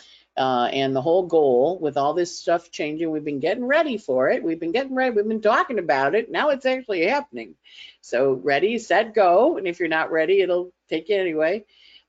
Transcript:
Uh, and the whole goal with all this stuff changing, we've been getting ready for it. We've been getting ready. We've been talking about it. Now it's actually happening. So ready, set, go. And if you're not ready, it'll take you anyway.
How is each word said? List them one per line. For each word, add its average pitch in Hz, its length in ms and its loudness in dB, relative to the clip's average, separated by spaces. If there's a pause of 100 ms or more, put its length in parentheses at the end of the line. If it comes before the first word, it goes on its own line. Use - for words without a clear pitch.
(360)
Uh, 127 360 0
and 135 240 -2
the 127 60 -2
whole 170 220 2
goal 156 540 2
with 147 180 -4
all 143 180 0
this 175 240 -4
stuff 170 320 -2
changing, 160 400 -6
we've 151 140 -6
been 147 160 -6
getting 214 260 -2
ready 285 320 2
for 131 320 0
it. 254 120 -2
We've 165 180 -4
been 170 120 -6
getting 262 220 -4
ready. 254 200 0
We've 208 140 0
been 220 140 -4
talking 247 360 2
about 147 360 0
it. 226 160 -2
Now 233 200 0
it's 269 160 -2
actually 240 400 -2
happening. 151 480 -4 (460)
So 131 320 0
ready, 147 460 0
set, 214 360 0
go. 214 440 4
And 190 80 -6
if 170 120 -6
you're 175 100 -2
not 160 220 0
ready, 165 300 2
it'll 180 320 -2 (160)
take 160 200 -6
you 208 80 0
anyway. 175 480 -2 (440)